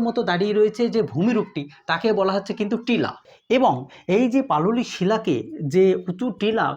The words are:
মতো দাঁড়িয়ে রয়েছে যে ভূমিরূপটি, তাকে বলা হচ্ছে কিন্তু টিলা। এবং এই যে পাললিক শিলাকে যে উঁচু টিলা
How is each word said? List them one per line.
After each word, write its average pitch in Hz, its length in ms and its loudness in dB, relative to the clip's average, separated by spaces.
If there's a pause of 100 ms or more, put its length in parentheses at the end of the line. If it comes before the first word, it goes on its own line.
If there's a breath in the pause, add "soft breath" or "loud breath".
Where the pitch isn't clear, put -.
মতো 233 120 -2 (100)
দাঁড়িয়ে 196 300 0
রয়েছে 214 240 2 (120)
যে 226 60 4 (100)
ভূমিরূপটি, 190 500 0 (280 loud breath)
তাকে 165 180 -2 (120)
বলা 190 160 2
হচ্ছে 202 240 -4
কিন্তু 208 160 -2 (120)
টিলা। 185 240 0 (460 soft breath)
এবং 233 160 4 (440 loud breath)
এই 254 160 4
যে 269 80 4 (100)
পাললিক 175 440 0
শিলাকে 180 400 0 (380)
যে 185 100 6 (260)
উঁচু 180 160 -6 (140)
টিলা 214 260 0 (120)